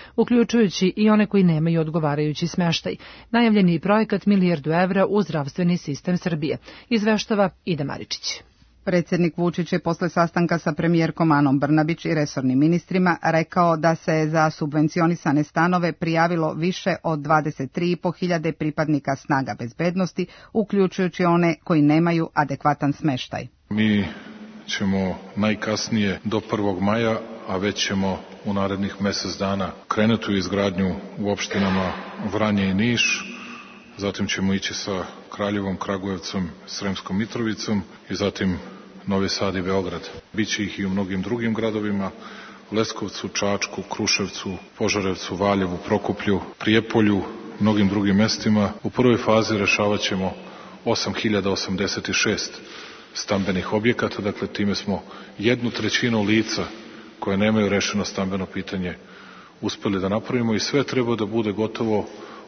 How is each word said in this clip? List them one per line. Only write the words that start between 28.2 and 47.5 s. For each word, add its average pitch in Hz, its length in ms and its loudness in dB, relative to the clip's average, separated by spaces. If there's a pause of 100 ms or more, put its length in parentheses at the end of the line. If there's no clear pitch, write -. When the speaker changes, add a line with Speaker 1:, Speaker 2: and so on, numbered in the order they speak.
Speaker 3:
u 104 80 -2
narednih 98 480 -2
mjesec 98 360 -2
dana 98 340 -2 (160)
krenuti 110 440 2
u 101 40 2
izgradnju 95 600 0 (240)
u 101 120 0
opštinama 95 600 0 (420)
Vranje 104 320 2
i 95 80 2
Niš, 113 600 0 (640)
zatim 101 300 -4
ćemo 95 260 0
ići 98 200 -4
sa 92 300 -6 (320)
Kraljevom, 101 420 -2
Kragujevcom, 95 720 -4 (160)
Sremskom - 520 -6
Mitrovicom 110 640 -2 (280)
i 98 60 -6
zatim 95 420 0 (500)
Novi 98 220 0
Sad 95 260 -2
i 95 60 -2
Beograd. 87 480 -2 (240)
Biće 107 300 -2
ih 95 160 -6
i 98 60 -2
u 95 40 -2
mnogim 95 320 -2
drugim 117 320 -2
gradovima, 104 580 -2 (600)
Leskovcu, 104 560 -4
Čačku, 101 540 -2
Kruševcu, 98 720 -4 (240)
Požarevcu, 95 580 -2
Valjevu, 95 500 2
Prokuplju, 101 560 0 (180)
Prijepolju, 107 600 4 (380)